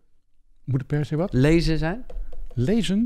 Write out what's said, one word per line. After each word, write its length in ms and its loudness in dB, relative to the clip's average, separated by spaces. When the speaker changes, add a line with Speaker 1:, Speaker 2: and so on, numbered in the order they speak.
Speaker 1:
Moet 160 -2
het 80 -8
per 180 -2
se 100 -4
wat? 180 -2
Speaker 2:
Lezen 440 4
zijn? 280 -2
Speaker 1:
Lezen? 520 0